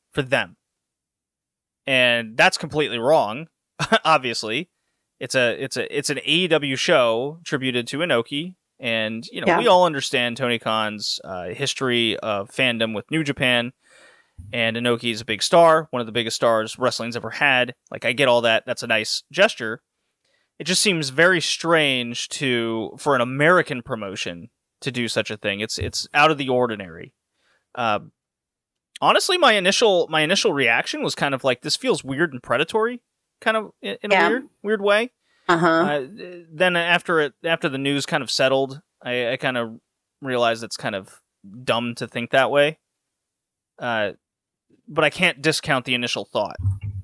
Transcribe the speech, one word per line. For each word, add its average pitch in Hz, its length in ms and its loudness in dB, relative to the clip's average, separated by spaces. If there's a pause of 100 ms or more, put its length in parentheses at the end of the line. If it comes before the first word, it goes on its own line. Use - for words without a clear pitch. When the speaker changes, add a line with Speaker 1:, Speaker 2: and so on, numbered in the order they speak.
(120)
Speaker 1:
for 147 100 -4
them. 120 340 -2 (1300)
And 120 500 2
that's 170 220 4
completely 135 400 -4
wrong, 127 500 2 (300)
<laughs> 208 260 0
obviously. 127 640 0 (480)
It's - 160 -8
a, 120 280 2
it's 135 140 -8
a, 110 220 -4
it's 135 120 -4
an 135 80 -2
A - 40 -8
E 165 260 0
W 143 280 0
show 139 680 2
tributed 127 440 -2
to 139 100 -6
Inoki, 156 580 -2 (220)
and, 113 500 -4
you - 120 -12
know, - 60 -2
Speaker 2:
Yeah. 175 120 4
Speaker 1:
we 240 80 2
all 180 200 8
understand 127 500 -2
Tony 120 220 -2
Khan's, 107 640 -4
uh, 90 240 -8
history 120 720 -2
of 101 320 -4
fandom 113 440 -2
with 101 160 -8
New 156 140 -2
Japan, 123 480 -2 (800)
and 113 240 -2
Inoki 120 360 -2
is 107 80 -6
a 113 40 -12
big 107 180 -4
star, 160 480 6
one 123 100 -4
of 113 60 -4
the 113 60 -14
biggest 113 240 -4
stars 110 420 0
wrestling's 123 380 -2
ever 113 140 -8
had. 127 440 0 (160)
Like, - 140 -12
I 120 80 0
get 127 160 2
all 120 140 6
that. 113 240 2
That's 127 160 -6
a 120 60 -10
nice 110 340 -2 (100)
gesture. 131 480 0 (800)
It 165 60 -12
just 180 180 0
seems 165 280 0
very 170 300 4
strange 139 880 0
to, 113 680 -2
for 143 160 2
an 127 60 2
American 143 600 2
promotion 101 720 -10 (300)
to 139 100 -6
do 120 180 -2
such 110 220 -2
a 107 60 -6
thing. 101 240 -4
It's, - 180 -6
it's - 340 -6
out 151 200 6
of 147 60 0
the 135 100 -4
ordinary. 110 680 -2 (600)
Uh, 110 240 0 (1000)
honestly, 359 380 2
my 269 140 6
initial, 196 580 4
my 156 120 2
initial 180 300 2
reaction 139 500 0
was 156 120 -2
kind 143 200 -2
of 127 100 -6
like, 127 180 0
"This - 140 -4
feels 233 280 -2
weird 139 280 -2
and 127 100 -12
predatory," 220 580 0 (400)
kind 220 160 0
of 214 140 -4 (100)
in, 196 220 -6
in 208 80 -4
Speaker 2:
Yeah. 185 160 6
Speaker 1:
a 175 40 4
weird, 254 120 0 (200)
weird 208 200 -2
way. 208 300 2 (360)
Speaker 2:
Uh-huh. 170 180 4
Speaker 1:
Uh, 147 400 2 (460)
then 175 240 2
after 170 440 2
it, 147 140 -2 (100)
after 165 240 0
the 131 100 -4
news 139 260 0
kind 151 180 -2
of 113 80 -10
settled, 135 520 0 (200)
I, 123 300 -2
I 131 40 -4
kind 131 200 -2
of 117 220 -6 (420)
realized 120 440 0
it's 101 120 -12
kind 113 180 -6
of 98 260 -10 (420)
dumb 120 340 -2
to 120 120 -8
think 120 220 -8
that 131 200 4
way. 143 280 2 (1000)
Uh, 110 340 -2 (720)
but 156 180 0
I 147 60 4
can't 170 300 0
discount 143 460 0
the 127 80 0
initial 120 320 -4
thought 104 300 -2 (480)